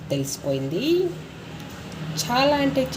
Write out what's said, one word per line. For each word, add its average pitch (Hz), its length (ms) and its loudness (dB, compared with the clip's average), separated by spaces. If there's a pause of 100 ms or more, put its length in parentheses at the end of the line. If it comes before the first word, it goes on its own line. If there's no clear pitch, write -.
(120)
తెలిసిపోయింది. 139 720 0 (1400)
చాలా 277 400 4
అంటే 269 200 4 (140)